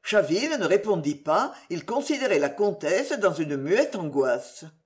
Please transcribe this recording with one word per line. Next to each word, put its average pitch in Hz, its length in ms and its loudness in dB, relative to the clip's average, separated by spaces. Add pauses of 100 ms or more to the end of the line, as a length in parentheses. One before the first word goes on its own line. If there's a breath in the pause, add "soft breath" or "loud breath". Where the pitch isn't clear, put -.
Chaville 214 560 2
ne 175 80 0
répondit 185 480 0
pas, 180 400 0 (160 loud breath)
il 170 140 -6
considérait 254 520 0
la 143 120 2
comtesse 196 640 0
dans 196 200 2
une 147 240 -2
muette 175 380 2
angoisse. 139 680 -2 (200)